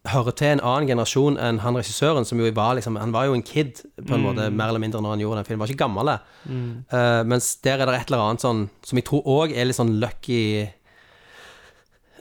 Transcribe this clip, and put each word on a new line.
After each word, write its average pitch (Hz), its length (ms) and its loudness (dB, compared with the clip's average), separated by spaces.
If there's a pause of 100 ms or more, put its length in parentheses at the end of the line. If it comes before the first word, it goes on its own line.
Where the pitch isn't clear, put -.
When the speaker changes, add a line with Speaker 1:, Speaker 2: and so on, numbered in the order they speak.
Speaker 1:
hører 120 300 0
til 147 120 0
en 147 140 4
annen 135 260 0
generasjon 131 500 2
enn 117 220 0
han 120 160 0
regissøren, 139 500 0
som 120 140 -4
jo 113 120 2
var 110 240 2
liksom, 117 240 -4
han 110 120 -4
var 117 140 0
jo 139 80 2
en 123 100 2
kid 143 380 -4 (240)
på 139 80 -2
en 113 100 2
Speaker 2:
Mm. 101 120 0
Speaker 1:
måte, 107 160 -2
mer 107 180 0
eller 110 100 0
mindre 110 220 -2
når 107 100 -2
han 107 80 -4
gjorde 107 180 -2
den 101 80 -4
filmen. 110 140 -6
Han 107 80 -4
var - 0 -
ikke 135 100 -6
gammel. 123 420 0 (300)
Speaker 2:
Mm. 123 420 -8
Speaker 1:
Eh, 120 320 4
mens 120 380 0
der 135 200 0
er 131 40 2
det 127 160 0
et - 100 -12
eller 127 80 2 (100)
annet 117 120 -2
sånn, 110 280 0 (140)
som - 140 -6
jeg 120 80 0
tror 143 200 0
også 147 320 2
er 120 80 0
litt 127 100 0
sånn 113 240 2
lucky 107 680 -2 (1500)